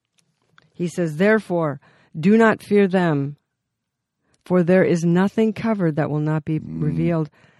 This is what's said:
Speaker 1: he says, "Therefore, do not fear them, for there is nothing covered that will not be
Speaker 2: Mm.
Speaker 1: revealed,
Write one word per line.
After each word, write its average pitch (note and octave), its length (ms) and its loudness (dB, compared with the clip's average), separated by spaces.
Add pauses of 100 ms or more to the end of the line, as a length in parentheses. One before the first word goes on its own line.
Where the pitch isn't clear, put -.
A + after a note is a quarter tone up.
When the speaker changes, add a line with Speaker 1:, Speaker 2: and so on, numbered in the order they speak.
(720)
Speaker 1:
he F3 160 -8
says, D#3+ 280 -6
"Therefore, F3 640 -2 (380)
do G3 180 4
not A3+ 260 4
fear G3+ 260 2
them, D#3 480 -2 (1080)
for F3+ 180 2
there F#3 220 4
is E3 200 0
nothing G3 480 0
covered G3 440 -2
that C#3+ 140 -2
will D3+ 100 -2
not D#3 240 -2
be D#3 160 -4
Speaker 2:
Mm. D#3+ 220 -8
Speaker 1:
revealed, D#3+ 480 -2 (300)